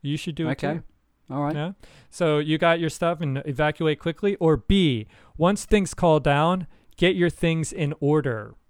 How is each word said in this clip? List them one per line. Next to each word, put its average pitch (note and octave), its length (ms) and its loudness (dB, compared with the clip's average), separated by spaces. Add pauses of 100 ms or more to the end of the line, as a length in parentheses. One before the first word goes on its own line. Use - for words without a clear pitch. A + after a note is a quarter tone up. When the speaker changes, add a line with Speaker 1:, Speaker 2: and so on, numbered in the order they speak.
Speaker 1:
You C#3+ 140 -4
should D#3+ 180 -8
do D#3+ 140 -4
it - 40 -2
Speaker 2:
Okay. C#3+ 220 -4
Speaker 1:
too. E3 80 -8 (480)
Speaker 2:
All C3+ 120 -4
right. D3 120 -2
Speaker 1:
Yeah. D#3 180 -4 (380)
So D3+ 280 0
you D3+ 200 0
got E3+ 220 2
your D#3+ 100 -2
stuff E3+ 300 -2
and C#3+ 260 -4
evacuate D3+ 520 0
quickly. G3 380 -2
Or D#3+ 200 2
B, C#3 500 2 (320)
once F#3 260 0
things G#3 300 0
calm D#3 280 4
down, D#3 440 2 (300)
get F#3 200 2
your F3 140 2
things E3 420 -2
in D3 280 -4
order. C3+ 540 -2 (160)